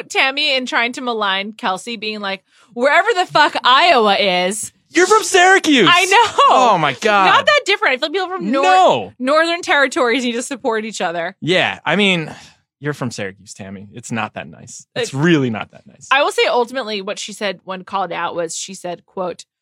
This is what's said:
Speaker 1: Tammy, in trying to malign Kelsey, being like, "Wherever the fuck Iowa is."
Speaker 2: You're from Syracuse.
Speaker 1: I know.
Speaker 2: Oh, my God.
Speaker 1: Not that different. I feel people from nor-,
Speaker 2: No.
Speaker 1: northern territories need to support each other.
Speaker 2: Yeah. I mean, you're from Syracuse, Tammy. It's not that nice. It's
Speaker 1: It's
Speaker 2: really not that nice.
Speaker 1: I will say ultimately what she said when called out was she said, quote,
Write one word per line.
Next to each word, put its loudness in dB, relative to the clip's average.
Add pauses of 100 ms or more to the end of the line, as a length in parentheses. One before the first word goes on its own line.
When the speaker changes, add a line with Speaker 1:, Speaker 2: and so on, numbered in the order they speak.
Speaker 1:
Tammy, 0
in -2
trying -2
to -10
malign -4
Kelsey, -6
being -8
like, -8 (280)
"Wherever 2
the 0
fuck 2 (100)
Iowa 4
is." -2 (180)
Speaker 2:
You're 2
from 4
Syracuse. 4
Speaker 1:
I 4
know. 4
Speaker 2:
Oh, 4
my 0
God. 2
Speaker 1:
Not 2
that 2
different. 0
I -6
feel -4
people -4
from -6
nor-, 0
Speaker 2:
No. 4
Speaker 1:
northern 0
territories 0
need -4
to -6
support -6
each -10
other. -6
Speaker 2:
Yeah. 0
I 0
mean, 0 (460)
you're -6
from -6
Syracuse, -12
Tammy. -16
It's -14
not -6
that -12
nice. -20 (100)
It's -6
Speaker 1:
It's -16
Speaker 2:
really 2
not -8
that -20
nice. -20
Speaker 1:
I 4
will 0
say 0
ultimately -4
what -8
she -12
said -6
when -12
called -6
out -6
was -6
she -12
said, -12
quote, -10 (160)